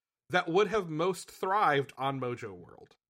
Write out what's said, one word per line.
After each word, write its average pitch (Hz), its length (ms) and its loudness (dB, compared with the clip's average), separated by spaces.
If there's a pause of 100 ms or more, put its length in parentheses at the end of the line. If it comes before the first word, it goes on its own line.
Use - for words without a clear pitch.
(300)
that 175 180 0
would 185 200 4
have 190 200 -2
most 165 420 -2
thrived 185 680 2
on 135 220 -2
Mojo 120 320 -6
World. - 440 -20 (140)